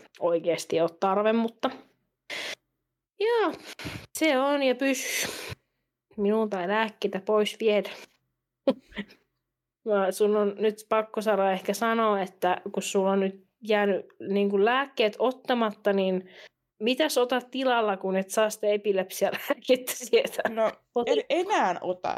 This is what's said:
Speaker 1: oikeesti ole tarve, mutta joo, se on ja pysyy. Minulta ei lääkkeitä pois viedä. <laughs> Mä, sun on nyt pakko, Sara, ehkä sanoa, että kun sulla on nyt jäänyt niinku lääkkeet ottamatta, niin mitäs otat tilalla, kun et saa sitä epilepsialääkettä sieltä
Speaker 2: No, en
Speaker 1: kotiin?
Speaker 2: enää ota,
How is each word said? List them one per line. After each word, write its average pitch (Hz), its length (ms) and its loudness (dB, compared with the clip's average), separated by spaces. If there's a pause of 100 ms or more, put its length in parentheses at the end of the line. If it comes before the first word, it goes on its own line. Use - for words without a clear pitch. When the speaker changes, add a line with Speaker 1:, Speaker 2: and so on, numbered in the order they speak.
(200)
Speaker 1:
oikeesti 165 600 0
ole 170 100 2 (100)
tarve, 202 320 2
mutta 226 380 -2 (1500)
joo, 427 320 2 (680)
se 302 200 2
on 277 240 2
ja 254 120 4
pysyy. 269 560 -2 (840)
Minulta 208 460 0
ei 175 60 -4
lääkkeitä 208 580 -2
pois 214 340 2
viedä. 208 300 2 (760)
<laughs> - 1160 -8
Mä, 196 280 2
sun 208 240 2
on 202 220 0
nyt 208 300 -2
pakko, 220 340 0
Sara, 196 300 2
ehkä 190 220 -2
sanoa, 226 480 2
että 180 380 -2 (120)
kun 196 100 -4
sulla 196 280 0
on 196 100 2
nyt 196 260 -4 (140)
jäänyt 208 460 0 (220)
niinku 202 360 2
lääkkeet 240 540 0
ottamatta, 233 720 -2
niin 185 380 0 (480)
mitäs 262 400 0
otat 247 320 0
tilalla, 233 460 0
kun 190 200 -2
et 190 140 -2
saa 220 200 2
sitä 214 160 -4
epilepsialääkettä 208 1300 0
sieltä - 540 0
Speaker 2:
No, 220 180 -2
en - 60 -2 (200)
Speaker 1:
kotiin? 247 360 0
Speaker 2:
enää 339 520 0
ota, - 380 -4